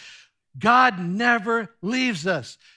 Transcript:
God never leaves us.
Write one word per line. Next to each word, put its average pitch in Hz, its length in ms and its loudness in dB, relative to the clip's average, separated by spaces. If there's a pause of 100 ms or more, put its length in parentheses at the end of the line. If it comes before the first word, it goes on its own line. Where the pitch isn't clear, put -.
(580)
God 233 420 4
never 226 840 -2
leaves 220 460 -2
us. 151 320 -6 (180)